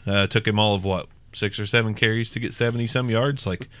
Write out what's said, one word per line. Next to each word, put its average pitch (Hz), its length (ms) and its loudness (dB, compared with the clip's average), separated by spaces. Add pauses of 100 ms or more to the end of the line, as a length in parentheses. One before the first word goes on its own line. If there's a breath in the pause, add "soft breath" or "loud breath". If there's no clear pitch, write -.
Uh, 98 220 2
took 110 200 0
him 104 120 2
all 107 160 4
of, 92 80 -2
what, 92 240 -2 (260)
six 101 260 -4
or 104 60 -6
seven 110 280 2
carries 113 380 0
to - 80 -8
get 120 140 -6
seventy-some 117 560 0
yards? 127 360 0
Like, 92 220 -4 (120 loud breath)